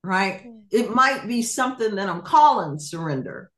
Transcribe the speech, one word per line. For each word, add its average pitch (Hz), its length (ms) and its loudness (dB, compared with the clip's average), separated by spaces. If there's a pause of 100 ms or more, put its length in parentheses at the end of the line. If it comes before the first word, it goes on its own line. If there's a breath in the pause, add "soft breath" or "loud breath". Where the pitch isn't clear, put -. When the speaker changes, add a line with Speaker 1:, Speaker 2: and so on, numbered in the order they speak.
Speaker 1:
right? 190 420 -2
Speaker 2:
Mm. 226 240 -20
Speaker 1:
It 220 240 0
might 262 320 2
be 233 160 -2
something 233 540 -2
that 196 120 -2
I'm 175 140 -6
calling 214 560 4
surrender 151 800 -8